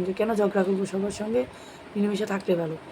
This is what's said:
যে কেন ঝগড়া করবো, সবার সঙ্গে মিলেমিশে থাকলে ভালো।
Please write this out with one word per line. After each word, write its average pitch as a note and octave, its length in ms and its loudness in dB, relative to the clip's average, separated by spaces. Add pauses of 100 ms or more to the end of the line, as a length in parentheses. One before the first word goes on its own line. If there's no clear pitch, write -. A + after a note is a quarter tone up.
যে F#3+ 80 -2
কেন G#3+ 220 2
ঝগড়া G3+ 300 4
করবো, G3 220 2
সবার G3 280 -2
সঙ্গে A3 260 0 (480)
মিলেমিশে G#3 380 0
থাকলে G3 280 0
ভালো। E3 220 0 (160)